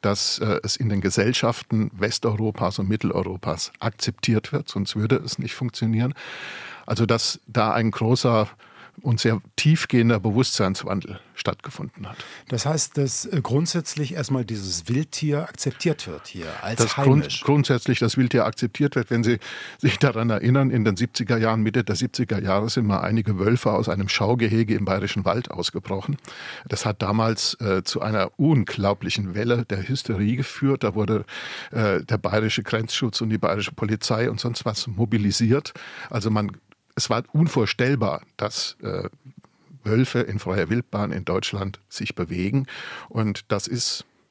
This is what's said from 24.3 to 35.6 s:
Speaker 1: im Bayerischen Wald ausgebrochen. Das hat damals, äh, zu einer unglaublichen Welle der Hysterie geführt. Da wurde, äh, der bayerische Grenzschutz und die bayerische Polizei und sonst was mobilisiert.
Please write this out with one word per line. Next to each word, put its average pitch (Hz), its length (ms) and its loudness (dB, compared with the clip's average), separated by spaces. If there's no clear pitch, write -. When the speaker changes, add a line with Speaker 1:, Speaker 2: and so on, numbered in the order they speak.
Speaker 1:
im 98 120 0
Bayerischen 98 400 0
Wald 104 260 0
ausgebrochen. 95 680 -4
Das - 200 -2
hat 107 160 -2
damals, 110 580 2
äh, 95 220 2
zu - 180 -4
einer 107 360 0
unglaublichen 101 1000 2
Welle 117 300 0
der 95 220 -4
Hysterie 117 500 0
geführt. 135 460 0
Da 101 120 0
wurde, 107 280 0
äh, 104 340 2
der - 140 0
bayerische 107 460 0
Grenzschutz 113 580 -2
und 113 80 -2
die 110 80 2
bayerische 101 360 0
Polizei 110 540 0
und 110 120 -4
sonst - 260 -6
was 110 220 -4
mobilisiert. 110 880 2